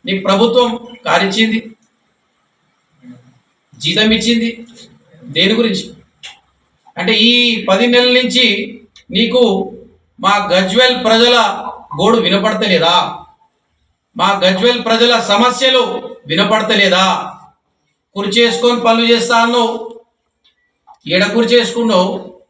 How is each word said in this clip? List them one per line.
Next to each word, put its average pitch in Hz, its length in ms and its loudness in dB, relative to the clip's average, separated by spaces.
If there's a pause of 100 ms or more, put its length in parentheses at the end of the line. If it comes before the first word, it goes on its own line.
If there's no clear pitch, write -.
నీకు 185 200 -6
ప్రభుత్వం 233 440 2 (360)
కారు 175 220 0
ఇచ్చింది, 220 440 -2 (2000)
జీతం 208 340 0
ఇచ్చింది, 233 540 -2 (580)
దేని 180 300 0
గురించి? 226 360 -2 (1080)
అంటే 185 140 -2
ఈ 233 520 2
పది 196 220 2
నెలల 247 260 2
నుంచి 247 340 0 (640)
నీకు 226 600 0 (480)
మా 277 320 0
గజ్వేల్ 226 520 2
ప్రజల 233 320 4 (640)
గోడు 226 160 4
వినపడతలేదా? 185 1080 0 (920)
మా 196 280 0
గజ్వేల్ 214 400 0
ప్రజల 226 360 2
సమస్యలు 247 600 2 (440)
వినపడతలేదా? 196 1120 0 (760)
కుర్చీ 202 160 -6
చేసుకొని 240 500 2
పనులు 233 260 2
చేస్తా 233 300 2
అన్నావు, 233 640 -2 (1040)
ఎడ 180 260 2
కుర్చీ 233 280 2
చేసుకున్నావు 202 880 -2